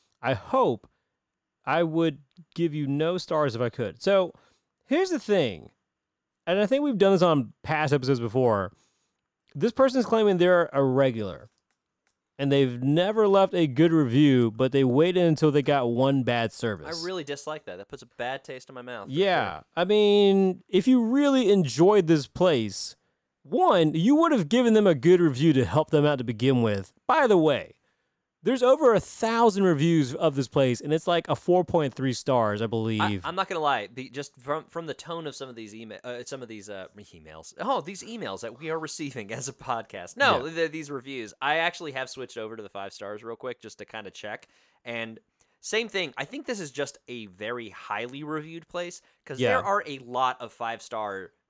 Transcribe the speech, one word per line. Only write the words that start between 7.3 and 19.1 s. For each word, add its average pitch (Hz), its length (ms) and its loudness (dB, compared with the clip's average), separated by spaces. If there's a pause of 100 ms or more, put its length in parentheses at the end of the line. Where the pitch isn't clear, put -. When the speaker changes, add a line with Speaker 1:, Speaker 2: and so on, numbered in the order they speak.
Speaker 1:
past 151 300 -2
episodes 131 280 0
before. 113 520 0 (840)
This 170 180 -2
person's 262 340 2
claiming 208 320 2
they're 175 340 4
a 139 100 2
regular, 127 680 0 (880)
and 139 120 0
they've 131 320 2
never 185 460 2
left 196 260 4
a 170 120 2
good 151 260 2
review, 131 580 4
but 123 220 -2
they 143 120 2
waited 165 400 2
until 156 260 2
they 147 120 2
got 135 280 0
one 131 320 2
bad 117 300 -2
service. 120 500 -8
Speaker 2:
I - 20 -10
really 156 200 -8
dislike 143 420 -10
that. 92 100 -14
That 98 120 -18
puts 139 140 -18
a 127 40 -20
bad 127 380 -8
taste 131 260 -16
in 139 40 -18
my 127 80 -14
mouth, 120 260 -14
for 135 40 -10